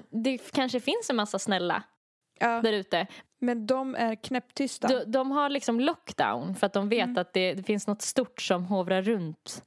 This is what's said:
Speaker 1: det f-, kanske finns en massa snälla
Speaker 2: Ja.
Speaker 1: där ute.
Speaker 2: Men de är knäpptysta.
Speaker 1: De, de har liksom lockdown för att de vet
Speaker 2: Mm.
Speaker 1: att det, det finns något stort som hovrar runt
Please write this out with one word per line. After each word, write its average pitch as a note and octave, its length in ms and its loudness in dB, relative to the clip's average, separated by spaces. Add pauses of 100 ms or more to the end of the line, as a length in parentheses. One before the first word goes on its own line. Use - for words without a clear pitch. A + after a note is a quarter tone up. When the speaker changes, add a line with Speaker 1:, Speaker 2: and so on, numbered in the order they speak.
(100)
Speaker 1:
det A#3 240 0
f-, - 180 -10
kanske B3+ 280 0
finns G4 300 0
en B3 60 2
massa G#3 220 0
snälla F3 440 0 (560)
Speaker 2:
Ja. A#3 220 2
Speaker 1:
där A3 120 2
ute. F#3+ 340 0 (320)
Speaker 2:
Men A#3+ 280 -2
de C4 280 0
är A3+ 200 0
knäpptysta. - 760 -4
Speaker 1:
De, B3+ 160 2
de C4 260 0
har C#4+ 180 2
liksom B3 320 0
lockdown D#3 760 0
för G3+ 120 0
att G3 60 0
de G3+ 160 0
vet G#3+ 160 2
Speaker 2:
Mm. B3 140 -2
Speaker 1:
att F3+ 140 -2
det, F#3 220 2
det F#3+ 80 -6
finns G#3 240 0
något G#3 160 -2
stort - 400 -2
som F3+ 220 2
hovrar F#3+ 380 2
runt F#3 640 -4